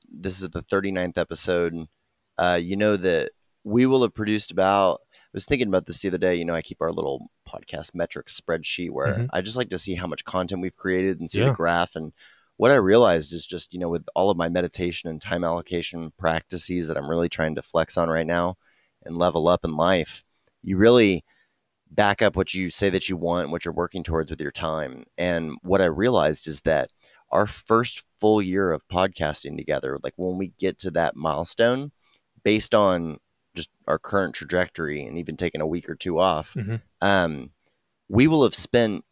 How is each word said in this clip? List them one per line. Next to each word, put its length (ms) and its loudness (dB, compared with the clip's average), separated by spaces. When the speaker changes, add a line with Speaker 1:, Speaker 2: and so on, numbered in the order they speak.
Speaker 1:
this 300 -8
is 100 -6
the 120 -8
thirty-ninth 540 -2
episode. 720 -2
Uh, 260 2
you 140 -4
know 200 2
that 340 0
we 220 4
will 160 4
have 120 0
produced 360 -2
about, 500 4
I 40 -20
was 100 -4
thinking 240 0
about 180 0
this 140 -2
the 80 -2
other 100 -2
day, 180 2
you 80 -2
know, 100 -2
I 80 -4
keep 180 -16
our 120 -2
little 380 -6
podcast 480 -12
metrics 460 -6
spreadsheet 500 -4
where 240 -2
Speaker 2:
Mm-hmm. 180 -2
Speaker 1:
I 100 0
just 140 -6
like 140 -2
to 80 -4
see 160 -2
how 120 -6
much 180 -8
content 380 -4
we've 140 -6
created 440 0
and 100 -8
see 100 0
the 60 4
Speaker 2:
Yeah. 60 4
Speaker 1:
graph. 440 0
And 160 -10
what 160 4
I 40 8
realized 560 4
is 140 -8
just, 260 -8
you 60 -10
know, 100 -4
with 260 -4
all 160 4
of 60 2
my 120 -2
meditation 640 -4
and 100 -10
time 240 -4
allocation 720 -6
practices 680 -2
that 80 -4
I'm 140 -6
really 180 2
trying 280 -2
to 60 -8
flex 340 -2
on 120 0
right 180 -2
now 300 -2
and 140 -10
level 300 2
up 160 2
in 120 -6
life, 480 0
you 140 -2
really 480 6
back 300 2
up 160 4
what 180 0
you 160 -4
say 200 2
that 180 -2
you 80 -2
want, 340 -2
what 140 -4
you're 100 -6
working 280 -4
towards 280 -2
with 100 -8
your 100 -6
time. 540 -6
And 460 -2
what 180 2
I 60 4
realized 640 2
is 140 -4
that 280 2
our 160 4
first 580 -2
full 240 4
year 300 0
of 160 -4
podcasting 680 -2
together, 460 -4
like, 140 -8
when 220 -4
we 100 -6
get 220 -2
to 120 -6
that 240 0
milestone, 760 0
based 320 2
on 440 2
just 160 -10
our 120 0
current 360 -2
trajectory 720 -4
and 120 -10
even 180 -8
taking 240 -4
a 60 -2
week 220 -6
or 60 -8
two 240 -4
off, 360 0
Speaker 2:
Mm-hmm. 220 -6
Speaker 1:
um, 500 2
we 180 6
will 160 4
have 120 4
spent 580 2